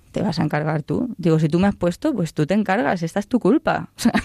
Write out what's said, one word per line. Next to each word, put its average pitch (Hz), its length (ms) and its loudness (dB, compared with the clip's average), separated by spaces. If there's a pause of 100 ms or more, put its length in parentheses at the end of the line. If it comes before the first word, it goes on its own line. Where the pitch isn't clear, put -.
(120)
te - 100 -2
vas 170 160 -2
a 165 60 2
encargar 151 380 -2
tú". 226 360 -4
Digo, 160 200 2
"Si 160 100 2
tú 170 100 2
me 196 80 4
has 202 100 2
puesto, 214 380 -2
pues 175 200 -2
tú 151 120 0
te 185 80 0
encargas, 202 480 0
esta 170 180 -4
es - 80 -8
tu 247 120 0
culpa". 190 520 0
<laughs> - 40 -20
O - 40 -14
sea, 233 120 2 (120)